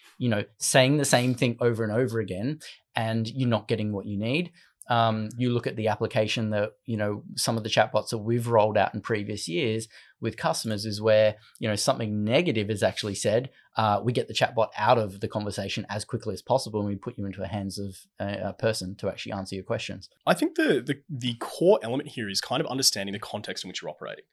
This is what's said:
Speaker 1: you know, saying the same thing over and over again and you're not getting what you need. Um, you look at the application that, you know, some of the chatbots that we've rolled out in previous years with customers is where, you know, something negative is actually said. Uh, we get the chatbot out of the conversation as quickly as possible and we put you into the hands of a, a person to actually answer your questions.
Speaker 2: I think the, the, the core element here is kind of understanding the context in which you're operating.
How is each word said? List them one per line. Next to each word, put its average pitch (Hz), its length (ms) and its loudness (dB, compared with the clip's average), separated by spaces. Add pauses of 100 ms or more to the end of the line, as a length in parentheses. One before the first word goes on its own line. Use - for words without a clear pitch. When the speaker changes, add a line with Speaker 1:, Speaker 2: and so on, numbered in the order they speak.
(180)
Speaker 1:
you 123 120 0
know, 107 140 2 (140)
saying 135 380 6
the 143 80 2
same 127 300 4
thing 120 260 0
over 117 240 2
and 104 80 -2
over 113 280 0
again 107 400 -4 (360)
and 113 320 0
you're 127 200 -2
not 107 200 0
getting 107 240 -2
what 98 140 -6
you 104 100 -4
need. 135 340 -2 (360)
Um, 113 520 2
you 123 100 2
look 120 180 0
at 127 100 -6
the 107 120 0
application 110 640 0
that, 107 220 0 (120)
you 113 140 -2
know, 104 240 -2 (140)
some 117 200 0
of 110 60 -2
the 107 80 -6
chatbots 107 400 4
that 117 80 -2
we've 117 300 0
rolled 107 280 6
out 98 160 4
in 107 80 -6
previous 104 480 -4
years 113 400 -2 (320)
with 113 160 -4
customers 110 480 -2
is 104 160 -4
where, 107 360 6 (220)
you 120 80 -4
know, 107 80 2
something 104 480 0
negative 113 460 2
is 107 140 -4
actually 104 320 0
said. 117 340 2 (300)
Uh, 104 260 4
we 123 80 2
get 120 160 0
the 107 60 -10
chatbot 113 420 2
out 113 220 6
of 101 220 -2
the 110 60 -4
conversation 101 640 -4
as 104 160 -4
quickly 110 300 -6
as - 80 -10
possible 110 380 0
and 104 100 -2
we 98 60 -2
put 113 200 -10
you 101 80 -6
into 98 160 -8
the 95 80 -6
hands 98 300 -6
of 101 180 -8 (240)
a, 101 280 -4
a 95 40 -6
person 101 440 -2
to 104 120 -6
actually 95 240 -8
answer 98 220 -8
your 95 100 -6
questions. 101 460 -8 (160)
Speaker 2:
I 175 80 6
think 320 200 -2
the, 254 280 2
the, 139 260 -4
the 123 280 -4
core 185 460 4
element 123 280 -4
here 110 180 -6
is 98 140 -2
kind 131 180 -2
of 160 60 -4
understanding 104 480 0
the 101 40 -6
context - 460 -8
in 92 40 -12
which 90 120 -8
you're 82 100 -8
operating. - 420 -12